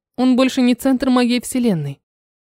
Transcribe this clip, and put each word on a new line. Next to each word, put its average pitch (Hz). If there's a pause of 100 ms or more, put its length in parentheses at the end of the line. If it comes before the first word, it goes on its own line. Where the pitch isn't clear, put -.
(160)
Он 254
больше 262
не 247
центр 262
моей 247
вселенной. 175 (580)